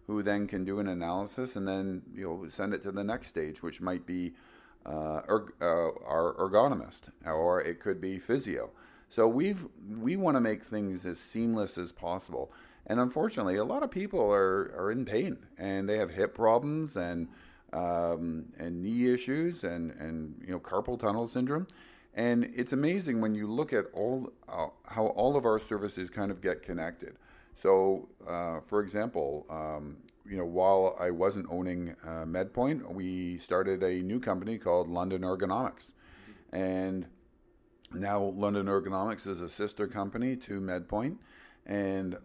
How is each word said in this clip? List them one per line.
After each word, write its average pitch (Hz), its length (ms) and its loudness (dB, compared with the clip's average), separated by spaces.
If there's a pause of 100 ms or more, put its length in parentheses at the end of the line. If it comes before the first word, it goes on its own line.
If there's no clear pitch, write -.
who 104 160 0
then 101 240 2
can 95 180 -2
do 98 140 -2
an 101 80 0
analysis 92 680 -4
and 98 120 -4
then, 95 340 -2 (140)
you 95 80 -8
know, 87 260 -6
send 101 240 -4
it 92 80 -4
to 98 100 -6
the 101 120 -4
next 110 240 -4
stage, 78 340 -4
which 82 180 -8
might 90 240 -4
be, 90 300 -4 (540)
uh, 78 400 -4
erg-, 110 340 0
uh, 85 300 4 (120)
our 82 360 2
ergonomist, 98 720 2 (160)
or 85 340 4
it 82 180 -4
could 92 220 -2
be 92 160 -4
physio. 90 540 -2 (380)
So 113 180 6
we've, 170 400 2 (320)
we 127 160 0
wanna 160 260 4
make 107 220 2
things 95 420 -4
as 87 140 -6
seamless 113 580 -2
as 87 140 -6
possible. 85 600 -6 (360)
And 117 120 2
unfortunately, 123 580 0
a 107 60 2
lot 269 200 -2
of - 80 -4
people 185 420 2
are, 95 420 4
are 92 160 -2
in 123 140 -2
pain, 117 400 0 (140)
and 98 280 -2
they 107 100 2
have 98 120 0
hip 92 240 0
problems 139 600 2
and, 87 320 -2 (440)
um, 85 720 0 (120)
and 85 240 -6
knee 120 320 4
issues 151 500 0
and, 85 280 -4
and, 78 520 -8
you 90 100 -8
know, 87 60 -4
carpal 117 400 -2
tunnel 113 280 0
syndrome. 127 400 0 (460)
And 120 420 4
it's 123 180 -2
amazing 147 480 2
when 110 140 2
you 104 100 -2
look 131 280 -2
at 104 200 4
all, 120 400 -2 (160)
uh, 82 200 -2 (160)
how 110 220 0
all 131 300 4
of 131 80 4
our 110 140 6
services 98 500 -4
kind 101 220 -4
of 90 100 -8
get 92 220 0
connected. 85 520 -8 (380)
So, 95 560 6 (180)
uh, 85 340 -4
for 104 200 0
example, 87 680 -2
um, 76 460 -6 (300)
you 101 80 -8
know, 90 100 -2
while 92 540 6
I 90 120 2
wasn't 92 360 2
owning, 87 560 -4
uh, 82 220 -6
MedPoint, 98 640 -2
we 90 460 -4
started 92 460 2
a 92 180 2
new 101 180 0
company 107 380 -2
called 87 320 4
London 90 320 0
Ergonomics. 95 720 -2 (580)
And 92 540 0 (880)
now 98 420 0
London 101 300 2
Ergonomics 98 600 0
is 92 140 -4
a 85 80 -6
sister 104 360 -4
company 110 520 -2
to 101 220 -8
MedPoint 98 580 -4 (500)
and 95 580 -2